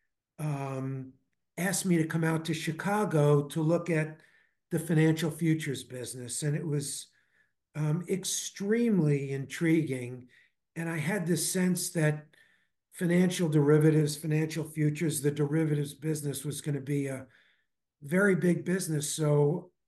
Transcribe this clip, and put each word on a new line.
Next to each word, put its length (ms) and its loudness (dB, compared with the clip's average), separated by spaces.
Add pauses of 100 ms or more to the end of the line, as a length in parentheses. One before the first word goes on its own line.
(380)
um, 760 -6 (440)
asked 300 -2
me 100 4
to 80 2
come 180 -2
out 220 0
to 80 -2
Chicago 920 2
to 160 -4
look 260 0
at 300 -2 (520)
the 60 -2
financial 540 2
futures 520 -2
business. 600 -10
And 120 0
it 80 -6
was, 440 -6 (680)
um, 340 -2
extremely 1200 0
intriguing. 960 -2 (480)
And 120 -6
I 120 -4
had 260 -2
this 260 0
sense 420 0
that 340 0 (680)
financial 560 2
derivatives, 680 6
financial 480 -2
futures, 600 -2
the 80 2
derivatives 640 0
business 500 -6
was 160 -6
gonna 200 -4
be 260 -2
a 180 -8 (800)
very 320 4
big 280 2
business. 480 -2
So, 600 2 (160)